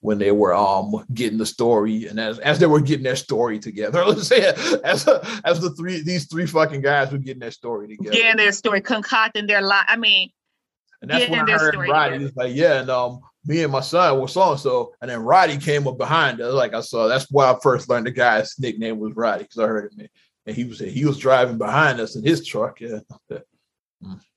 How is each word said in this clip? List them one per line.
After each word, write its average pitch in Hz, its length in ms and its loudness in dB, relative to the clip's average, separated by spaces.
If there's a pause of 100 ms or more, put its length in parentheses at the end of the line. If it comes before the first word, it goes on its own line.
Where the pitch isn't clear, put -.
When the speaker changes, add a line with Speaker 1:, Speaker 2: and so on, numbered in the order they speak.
Speaker 1:
when 107 160 -2
they 101 140 2
were, 104 220 4
um, 101 600 0
getting 113 240 -2
the 113 80 -2
story, 110 640 0
and 104 120 -8
as, 113 200 -6
as 147 200 0
they 175 60 6
were 151 160 6
getting 139 240 -2
their 127 100 -2
story 117 420 -2
together, 107 480 -4
<laughs> - 20 2
let's 196 200 0
say, 240 160 4 (400)
as, 170 240 2 (380)
as 170 160 2
the 175 160 -4
three, 170 240 -6
these 165 260 -4
three 165 180 -4
fucking 151 360 0
guys 139 300 2
were 143 80 -6
getting 131 200 -10
their 117 120 -12
story 110 360 -10
together. 202 280 -6
Speaker 2:
Getting 226 220 2
their 208 140 4
story, 202 300 -2
concocting 220 640 -2
their 208 140 2
li-, 196 100 0 (160)
I 220 80 2
mean, 202 360 0 (680)
Speaker 1:
And 127 100 -16
that's 196 100 2
Speaker 2:
getting 220 160 0
Speaker 1:
when - 40 0
I - 40 0
Speaker 2:
their 175 140 2
Speaker 1:
heard 156 140 2
Speaker 2:
story 139 160 -4
Speaker 1:
Roddy 147 280 2
Speaker 2:
together. 139 80 -6
Speaker 1:
was 135 100 -10
like, 127 200 -4
"Yeah, 147 260 4
and, 127 80 -8
um, 123 300 -2 (280)
me 160 160 0
and 147 80 0
my 135 100 0
son 165 380 4
were - 80 -4
so-and-so," 139 760 0
and 123 80 -10
then 120 120 -6
Roddy 151 360 4
came 143 300 -2
up 123 100 -6
behind 131 440 0
us. 120 120 -4
Like, 120 200 0
I 113 80 -4
saw, 113 260 -2
that's 131 240 -2
why 139 200 6
I 123 120 4
first 123 240 2
learned 120 200 0
the 123 40 -6
guy's 117 480 2
nickname 113 400 -6
was 107 160 -8
Roddy, 107 300 -2
'cause - 140 -16
I 110 80 2
heard 107 260 -4
him. 107 140 -20 (400)
And 110 80 -10
he 120 80 -4
was, 117 160 -10
he 104 260 -4
was 143 120 0
driving 123 400 4
behind 131 420 0
us 110 160 -6
in 113 80 -10
his 160 220 0
truck. - 340 -6
Yeah. 113 200 -12 (320)
<laughs> - 80 -12 (640)
Mm. 92 160 -16 (180)